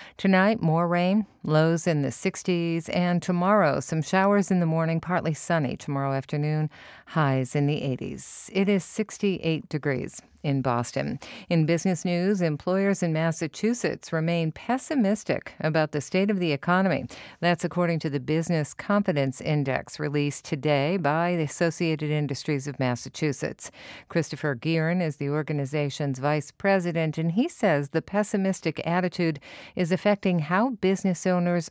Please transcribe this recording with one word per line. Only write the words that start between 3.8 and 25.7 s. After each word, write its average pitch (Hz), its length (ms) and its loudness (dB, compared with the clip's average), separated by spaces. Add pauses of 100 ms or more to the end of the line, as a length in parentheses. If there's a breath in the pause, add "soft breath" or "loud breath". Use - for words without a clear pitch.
some 160 220 -2
showers 196 480 2
in 180 100 4
the 170 60 2
morning, 160 340 0
partly 170 320 -2
sunny 151 420 0
tomorrow 139 380 -2
afternoon, 151 560 0 (380 loud breath)
highs 135 500 0
in 143 100 4
the 147 140 0
eighties. - 720 -6
It 190 160 2
is 196 160 2
sixty-eight - 840 -4
degrees 139 500 -4 (240)
in 139 180 2
Boston. 135 560 -2 (300 loud breath)
In 165 180 4
business 170 380 0
news, 180 360 0
employers 185 600 0
in 170 100 0
Massachusetts 165 1000 -2
remain 165 400 0
pessimistic - 1080 -2
about 156 320 0
the 147 100 -2
state 196 300 0
of 202 80 0
the 170 140 0
economy. 175 540 2 (340 loud breath)
That's 175 240 2
according 170 360 0
to 156 100 -2
the 139 100 -2
Business 156 520 0
Confidence 151 680 0
Index 135 580 -2
released 147 460 -2
today 147 520 0
by 165 380 0
the 165 80 0
Associated 156 680 0
Industries 143 580 -2
of 139 100 -8
Massachusetts. - 920 -4 (360 loud breath)
Christopher 151 460 -2
Gearin 165 480 0
is 156 140 -2
the 143 120 -4
organization's 143 920 -2